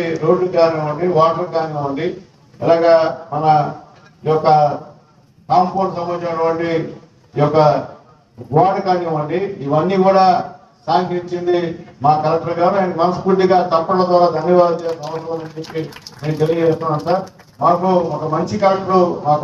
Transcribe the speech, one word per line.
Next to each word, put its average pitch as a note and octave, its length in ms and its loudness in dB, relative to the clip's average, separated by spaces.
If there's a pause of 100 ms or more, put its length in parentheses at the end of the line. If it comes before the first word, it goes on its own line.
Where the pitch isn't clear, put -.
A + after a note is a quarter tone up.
(220)
రోడ్లు F3+ 340 2
కానివ్వండి, D#3+ 500 0 (120)
వాటర్ E3 380 0
కానివ్వండి, C#3 500 -4 (560)
ఇలాగా E3 320 4 (400)
మన D#3 120 -2 (760)
ఈ D3 60 -2
యొక్క D#3 180 2 (1000)
కాంపౌండ్ F3+ 480 0
సంబంధించినటువంటి E3 720 -4 (640)
ఈ A#2+ 80 -4
యొక్క D3 160 2 (960)
గోడ F#3+ 200 4 (140)
కానివ్వండి, E3 500 -2 (280)
ఇవన్నీ D#3+ 300 0 (100)
కూడా F#3+ 180 4 (640)
సాంకేతించింది F3 720 -2 (460)
మా D3 80 4 (120)
కలెక్టర్ E3 360 -2
గారు. F#3+ 200 2
ఆయన F3+ 200 -2
మనస్ఫూర్తిగా F#3 580 2 (140)
చప్పట్ల F3 380 0
ద్వారా F3 260 4
ధన్యవాదాలు F3 440 2
చేయాల్సిన E3 300 -8
అవసరం D#3+ 240 -8
ఉందని D#3 220 -12
చెప్పి D#3+ 240 -10 (420)
నేను D3+ 200 -4
తెలియజేస్తున్నాను D#3+ 640 0
సార్. F#3 160 0 (400)
మాకు F3 260 2 (260)
ఒక D3+ 100 -6 (100)
మంచి F#3 200 -4 (100)
కలెక్టర్ F#3+ 420 2 (200)
మాకు D3+ 180 2